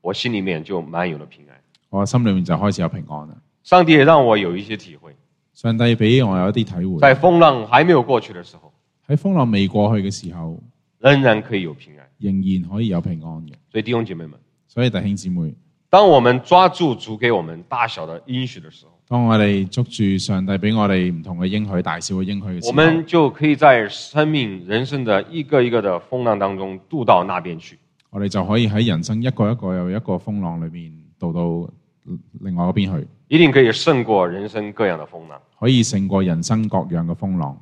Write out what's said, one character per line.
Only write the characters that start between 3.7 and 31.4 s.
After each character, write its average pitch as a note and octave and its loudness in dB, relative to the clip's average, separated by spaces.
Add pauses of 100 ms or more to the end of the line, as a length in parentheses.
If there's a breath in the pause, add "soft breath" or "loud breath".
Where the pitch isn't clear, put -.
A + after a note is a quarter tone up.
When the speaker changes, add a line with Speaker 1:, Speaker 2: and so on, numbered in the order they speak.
Speaker 1:
帝 D#3+ 4
也 C#3+ 8
讓 D3 6
我 A2 4
有 F2+ -2
一 G2+ -8
些 G#2+ -10
體 E2+ -20
會。 D2+ -20 (380)
Speaker 2:
上 A2+ -2
帝 A#2+ 2 (120)
畀 A2+ 4
我 F#2 0
有 F#2 0
一 - -2
啲 A2+ -2
體 F2+ -6
會。 F2+ -4
Speaker 1:
在 C#3 8
風 E3+ 4
浪 C3 4
還 B2+ 4
沒 F3+ 4
有 C#3+ 4
過 B2+ 2
去 G#2+ -10
的 F2 -16
時 - -20
候， - -20 (340)
Speaker 2:
喺 C#3+ 0
風 G3 -2
浪 C3 2
未 G2 2
過 G#2 0
去 G2 -2
嘅 - -10
時 E2+ -12
候， E2 -12 (380)
Speaker 1:
仍 C#3 4
然 A2 4
可 G#2+ -8
以 F#2+ -2
有 D#2+ -10
平 D2 -20
安。 C2+ -20 (120)
Speaker 2:
仍 G2 -4
然 F#2 -2
可 G#2 -6
以 A#2 -2
有 F2 -2
平 F2 -6 (100)
安 D#2+ -14 (160)
嘅。 C#2+ -20 (180)
Speaker 1:
所 A2 -4
以 - -4
弟 G#2+ -6
兄 A#2 -2
姐 G2 -10
妹 E2 -12
們， C#2+ -20 (300)
Speaker 2:
所 A#2+ -4
以 B2 0
弟 G2 -4
兄 G2+ -4
姊 F#2 -10
妹， E2 -4 (340)
Speaker 1:
當 G3+ 6
我 D3 8
們 B2 2
抓 F3+ 6
住 E3+ 0
主 A2 -10
給 A#2 -2
我 G2 0
們 E2 -12
大 A#2+ -4
小 E2+ -10
的 E2 -14
應 B2+ -6
許 A#2 -16
的 D#2+ -20
時 - -20
候， - -20 (160)
Speaker 2:
當 A#2+ 0
我 A2+ 4
哋 G2+ 2
捉 B2 -4
住 G2 0
上 F#2+ -2
帝 G2 -4
畀 G2+ -2
我 G#2 2
哋 F2+ 2
唔 E2 -8
同 E2+ -10
嘅 F2+ -2
應 G#2 -2
許、 F#2 -2
大 E2+ -6
小 F#2+ -8
嘅 F#2 -4
應 G2 -6
許 G2+ -10
嘅 F2 -8
時 E2+ -12
候， - -2
Speaker 1:
我 B2 -4
們 D#3+ 4
就 D#3+ 2
可 D3+ -2
以 D3 2
在 B2 6
生 D3+ -2
命 G#2+ -4
人 A2+ -2
生 C3+ -6
的 G2+ 0
一 E3 -6
個 C#3+ 0
一 - 0
個 A2+ 0
的 F#2+ -2 (120)
風 B2+ -6
浪 A2 0
當 G2 -2
中 F#2+ -10 (120)
渡 C3+ -6
到 F#2 6
那 F#2 -4
邊 E2+ -10
去。 - -20 (300)
Speaker 2:
我 G2+ -10
哋 G2+ -2
就 F#2+ -2
可 G#2 0
以 A#2 2
喺 G#2+ 0
人 F2 -2
生 A2 -4
一 B2+ -2
個 G#2+ 0
一 B2 -2
個 F#2+ -6
又 F2+ -4
一 G#2 -4
個 G#2 -6
風 G2+ -8
浪 E2+ -6
裏 D#2+ -10
面 E2 -16 (260)
渡 E2+ -6
到 E2+ -4 (720)